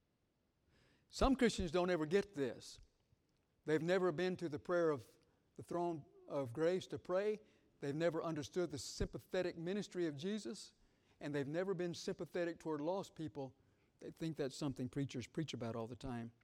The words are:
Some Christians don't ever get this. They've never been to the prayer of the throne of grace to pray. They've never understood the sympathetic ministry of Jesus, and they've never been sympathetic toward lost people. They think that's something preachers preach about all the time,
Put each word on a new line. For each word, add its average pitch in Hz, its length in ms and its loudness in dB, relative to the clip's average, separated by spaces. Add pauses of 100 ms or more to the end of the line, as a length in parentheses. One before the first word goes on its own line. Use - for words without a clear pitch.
(1080)
Some 254 280 4
Christians 190 340 2
don't 180 180 4
ever 156 160 4
get 196 300 2
this. 120 440 -4 (840)
They've 156 160 4
never 180 300 4
been 180 260 0
to 170 120 -4
the 143 100 -4
prayer 170 300 4
of 143 100 2 (560)
the 131 80 -14
throne 170 380 -2 (260)
of 139 240 -2
grace 165 360 2
to 147 100 -4
pray. 208 420 0 (460)
They've 143 100 0
never 165 280 2
understood 160 480 -2
the 143 60 -6
sympathetic - 800 -2
ministry 180 500 -2
of 147 100 -2
Jesus, 202 540 -6 (500)
and 147 120 -4
they've 143 140 0
never 185 260 0
been 175 200 -2
sympathetic 175 680 -4
toward 156 220 -2
lost 175 340 -2
people. 143 380 -8 (480)
They - 80 -10 (100)
think 165 180 -2
that's 139 180 0
something 131 340 -2
preachers 135 380 -2
preach - 260 -4
about 117 220 -4
all 113 100 -2
the 123 100 -10
time, 117 360 -8 (120)